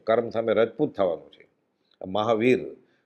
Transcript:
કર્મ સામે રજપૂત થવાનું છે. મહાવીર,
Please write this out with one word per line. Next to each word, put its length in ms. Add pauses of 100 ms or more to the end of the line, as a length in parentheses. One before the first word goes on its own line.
કર્મ 260
સામે 240
રજપૂત 420
થવાનું 360
છે. 140 (640)
મહાવીર, 680 (300)